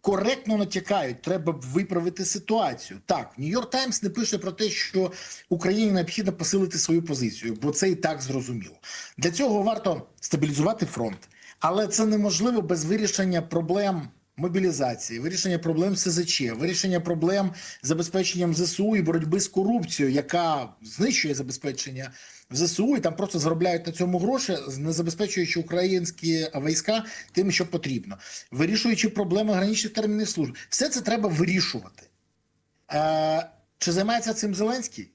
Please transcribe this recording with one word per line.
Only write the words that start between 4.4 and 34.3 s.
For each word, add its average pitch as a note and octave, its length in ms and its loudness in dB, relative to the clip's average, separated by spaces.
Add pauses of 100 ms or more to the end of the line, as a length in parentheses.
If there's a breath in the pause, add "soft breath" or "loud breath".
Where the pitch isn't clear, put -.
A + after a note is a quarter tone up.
те, G#3 180 -2
що F#3 420 0 (380 loud breath)
Україні G3 420 2
необхідно F#3 420 0
посилити F3+ 440 2
свою E3 260 4
позицію, A#2 580 -2
бо C#3+ 100 0
це F#3+ 180 4
і F3 60 2
так D#3 260 -2
зрозуміло. B2+ 540 -6 (420 loud breath)
Для E3 140 0
цього G#3 320 4
варто G3+ 440 -2 (140)
стабілізувати D3+ 640 2
фронт, G#2+ 440 -6 (300 loud breath)
але F#3+ 280 2
це A3 180 4
неможливо G#3 560 2
без D#3+ 240 0
вирішення F#3+ 560 2
проблем E3+ 680 0 (280)
мобілізації, C#3+ 840 0
вирішення F3 400 -2
проблем E3 340 2
С F#3 180 2
З E3 140 2
Ч, B2 280 0
вирішення F3 460 0
проблем F3 520 2 (320 loud breath)
з B2+ 40 -4
забезпеченням E3+ 680 0
З E3+ 80 2
С F3 180 0
У G#3+ 160 2
і G3 60 4
боротьби E3 380 2
з F#3+ 80 2
корупцією, F#3 680 0
яка D3 680 0
знищує D#3 520 0
забезпечення C3 800 -6 (380 loud breath)
в B2+ 60 -10
З D3 60 2
С F3 180 2
У, B3+ 180 4
і - 20 0
там D#3+ 160 0
просто F#3+ 240 -2
заробляють E3+ 480 2
на E3 60 -6
цьому F3+ 260 0
гроші, G3+ 380 0 (200)
не D#3 140 -2
забезпечуючи E3+ 680 -2
українські E3+ 960 0
війська D#3+ 500 0 (260 loud breath)
тим, F#3+ 200 2
що E3+ 140 2
потрібно. A#2 520 -6 (340 loud breath)
Вирішуючи G#3 580 2
проблеми G3+ 440 0
граничних G#3+ 400 0
термінних G#3+ 360 0
служб. C3+ 240 -2 (160 loud breath)
Все D4 200 2
це C#4 120 0
треба G#3+ 280 0
вирішувати. E3+ 720 0 (880)
Е, D#3 580 2 (280)
чи - 140 0
займається A3 420 0